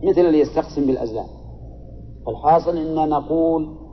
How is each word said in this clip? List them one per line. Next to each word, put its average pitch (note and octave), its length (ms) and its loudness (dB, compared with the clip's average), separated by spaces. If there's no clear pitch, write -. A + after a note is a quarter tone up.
مثل F3 180 4
اللي D#3+ 180 6
يستقسم D3 480 0
بالأزلام. A2+ 400 -2
فالحاصل D#3 520 2
إننا D#3+ 280 0
نقول D#3 720 0